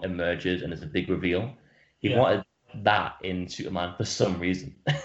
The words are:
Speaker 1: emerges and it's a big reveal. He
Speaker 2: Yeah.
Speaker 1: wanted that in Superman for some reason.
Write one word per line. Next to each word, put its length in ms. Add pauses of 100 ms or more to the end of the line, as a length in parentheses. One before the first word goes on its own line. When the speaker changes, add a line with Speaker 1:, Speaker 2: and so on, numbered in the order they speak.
Speaker 1:
emerges 580
and 120
it's 100
a 40
big 220
reveal. 440 (460)
He 100
Speaker 2:
Yeah. 100
Speaker 1:
wanted 240 (400)
that 400
in 240
Superman 480
for 100
some 340
reason. 360 (300)